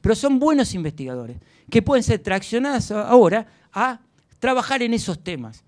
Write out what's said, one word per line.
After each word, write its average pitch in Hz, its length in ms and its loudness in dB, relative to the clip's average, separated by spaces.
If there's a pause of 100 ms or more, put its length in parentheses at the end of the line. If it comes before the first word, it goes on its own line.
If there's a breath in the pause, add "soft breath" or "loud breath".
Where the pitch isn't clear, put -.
pero 208 140 2
son 277 240 2
buenos 285 360 2
investigadores 131 640 -8 (300 soft breath)
que 233 140 2
pueden 240 200 2
ser 214 180 0
traccionados 233 720 -4
a-, 208 180 -4
ahora 220 380 6 (280 soft breath)
a 240 260 -4 (380)
trabajar 254 440 -2
en 233 120 0
esos 190 280 -6
temas. 127 460 -12